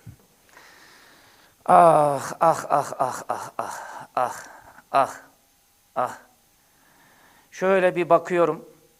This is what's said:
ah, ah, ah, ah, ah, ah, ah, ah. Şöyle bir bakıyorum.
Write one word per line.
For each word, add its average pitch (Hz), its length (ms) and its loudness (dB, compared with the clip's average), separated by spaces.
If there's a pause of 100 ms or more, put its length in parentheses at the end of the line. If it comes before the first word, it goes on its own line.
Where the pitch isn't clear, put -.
(1700)
ah, 151 720 4
ah, 165 280 2
ah, 143 300 -2
ah, 127 300 -6
ah, - 220 -8 (680)
ah, 127 300 -6 (460)
ah, 135 220 0 (800)
ah. 120 220 -6 (1300)
Şöyle 185 460 0
bir 170 120 -4
bakıyorum. 165 600 0 (320)